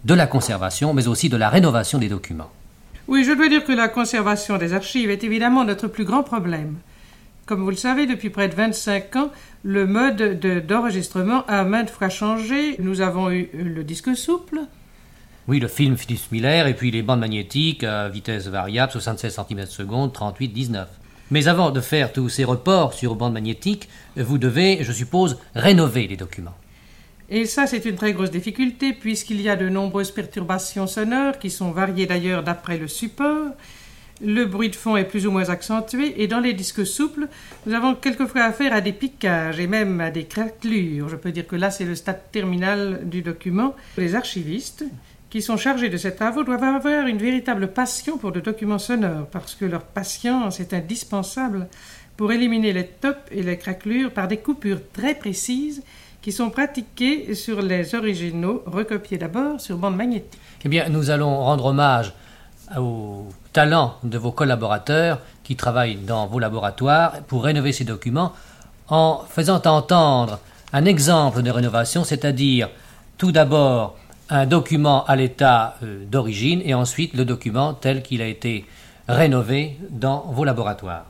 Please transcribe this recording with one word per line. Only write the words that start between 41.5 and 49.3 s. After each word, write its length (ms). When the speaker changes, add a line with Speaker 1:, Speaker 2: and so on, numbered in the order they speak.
Speaker 2:
là, 160
c'est 140
le 100
stade 260
terminal 760
du 180
document. 500
Les 160
archivistes, 720
qui 100
sont 160
chargés 320
de 80
ces 160
travaux, 300
doivent 200
avoir 440
une 100
véritable 520
passion 500
pour 120
le 100
document 360
sonore, 540